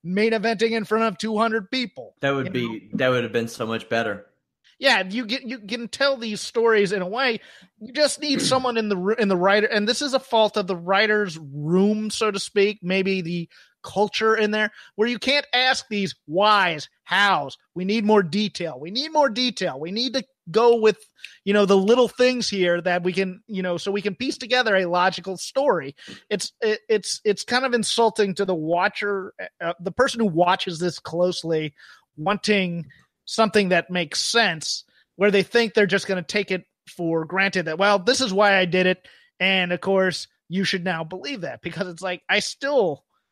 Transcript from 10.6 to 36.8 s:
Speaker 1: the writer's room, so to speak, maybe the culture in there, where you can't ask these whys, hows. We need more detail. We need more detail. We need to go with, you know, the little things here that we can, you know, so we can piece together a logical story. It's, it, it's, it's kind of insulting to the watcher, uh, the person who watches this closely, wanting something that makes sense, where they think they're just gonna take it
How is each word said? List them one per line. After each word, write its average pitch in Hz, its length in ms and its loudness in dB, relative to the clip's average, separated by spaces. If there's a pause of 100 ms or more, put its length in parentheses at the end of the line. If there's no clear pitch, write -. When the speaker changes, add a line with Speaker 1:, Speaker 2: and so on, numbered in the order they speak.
Speaker 1:
the 190 80 -4
writer's 196 640 0
room, 180 720 0
so 214 200 -2
to 196 80 -4
speak, 208 440 0
maybe 190 400 0
the 170 260 -6 (340)
culture 214 540 0
in 214 160 2
there, 214 200 0 (240)
where 220 120 2
you 240 120 -2
can't 277 340 0
ask 254 360 2
these 202 260 -2 (120)
whys, 180 600 2 (160)
hows. 180 520 0 (160)
We 180 120 -6
need 214 180 0
more 208 200 4
detail. 170 540 -4
We 156 140 -12
need 294 220 -8
more 294 160 4
detail. 196 500 -4
We 165 120 -8
need 233 240 -4
to 254 80 -2 (280)
go 233 300 4
with, 214 160 4 (480)
you 202 80 2
know, 208 120 6
the 196 120 6
little 226 320 6
things 247 400 2
here 175 320 0
that 175 220 0
we 180 100 0
can, 185 340 -4
you 190 160 -6
know, 180 140 -2
so 202 120 -6
we 202 120 -2
can 202 140 -4
piece - 220 -6
together 233 380 0
a 190 100 2
logical 180 520 0
story. 190 580 -2 (340)
It's, 202 300 -6
it, 214 300 0
it's, - 340 -2
it's 208 220 0
kind 254 180 0
of 247 100 0
insulting 220 640 0
to 196 80 -2
the 185 120 0
watcher, 190 800 -2 (280)
uh, 175 180 -4
the 180 140 -6
person 247 260 0
who 220 80 2
watches 175 520 0
this 175 200 -4
closely, 165 720 -2 (440)
wanting 185 720 -2 (380)
something 214 440 2
that 175 200 2
makes 175 300 -4
sense, 190 640 0 (320)
where 202 160 4
they 190 120 4
think 233 300 0
they're 208 120 4
just 185 220 0
gonna 185 140 -2
take 202 300 -4
it 185 140 -4 (320)